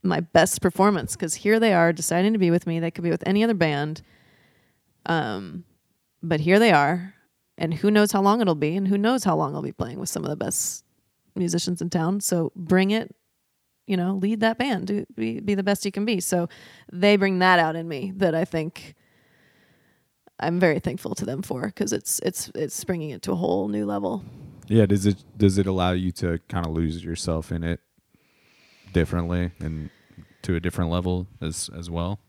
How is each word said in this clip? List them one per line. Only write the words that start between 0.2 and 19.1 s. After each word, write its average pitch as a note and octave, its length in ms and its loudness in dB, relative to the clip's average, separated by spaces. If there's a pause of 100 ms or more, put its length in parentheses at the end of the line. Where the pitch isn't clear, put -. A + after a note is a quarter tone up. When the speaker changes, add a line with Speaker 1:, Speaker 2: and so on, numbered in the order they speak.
Speaker 1:
performance F#3+ 540 2
'cause E3 200 -6
here G#3+ 240 2
they A3 140 4
are E3+ 200 6
deciding F3+ 400 0
to A3 60 0
be F3 120 4
with F3 160 2
me. E3 120 -2
They E3 120 -4
could E3+ 140 -10
be E3+ 40 0
with E3 160 -2
any G3+ 180 2
other A#3 100 2
band. D#3 480 0 (1040)
Um, G2+ 580 -4 (600)
but E3 180 -2
here F3+ 180 4
they A3+ 120 6
are, F3 420 2 (440)
and E3 160 -2
who G3+ 180 0
knows G#3 200 4
how G3 100 2
long G#3 200 4
it'll F3+ 140 2
be, D3+ 200 -2
and G3 120 -2
who G3 100 2
knows A#3 260 0
how F3 140 2
long D3 180 -2
I'll C#3+ 60 -6
be - 100 -6
playing - 280 -8
with - 100 -8
some - 140 -6
of - 60 -6
the D3+ 60 -4
best - 480 -6 (520)
musicians F3 460 -2
in E3+ 100 -6
town. F3+ 300 0
So E3+ 340 -2
bring F#3+ 340 2
it, A3 260 -4 (680)
you G3 120 0
know, F3+ 180 0
lead G#3 240 0
that A3+ 180 2
band, F#3+ 300 -2
do, G#3 180 -4 (100)
be, A3+ 240 -4
be G#3 140 -2
the G3 80 0
best G3+ 240 0
you G3 60 -2
can G3+ 140 -4
be. G#3+ 160 0
So E3+ 280 0 (420)
they G3+ 260 4
bring F#3+ 220 2
that F#3 200 6
out D#3+ 160 2
in E3 120 -6
me E3+ 280 -6
that F#3 180 2
I E3 120 2
think - 500 -6 (1400)